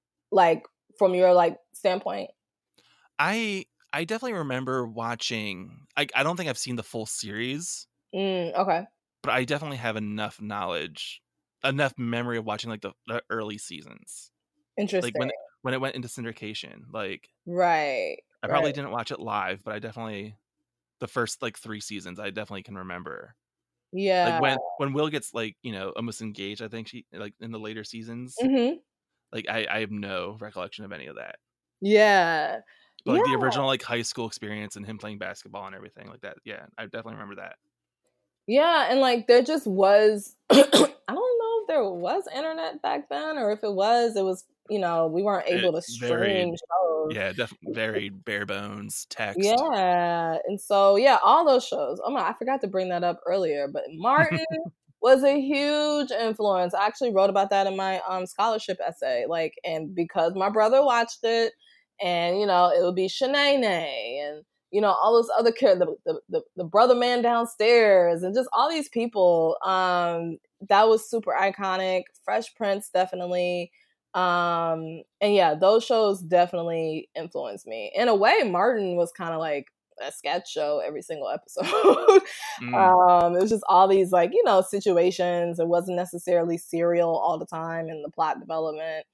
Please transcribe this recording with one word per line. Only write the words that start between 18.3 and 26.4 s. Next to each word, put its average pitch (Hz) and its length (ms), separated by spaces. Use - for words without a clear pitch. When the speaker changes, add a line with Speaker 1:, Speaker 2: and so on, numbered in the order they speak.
Speaker 2:
I - 60
probably 143 240
Speaker 1:
right. - 0
Speaker 2:
didn't 139 180
watch 113 200
it - 100
live, 98 440
but 107 100
I 107 40
definitely, 107 580
the - 80
first, - 340
like, 117 160
three 107 220
seasons, 92 400
I 101 100
definitely 101 340
can 98 140
remember. 87 580
Speaker 1:
Yeah. 185 320
Speaker 2:
Like, 165 160
when, 135 180
when 139 160
Will 151 160
gets, 147 240
like, 110 280
you 120 100
know, 95 180
almost 117 320
engaged, 101 400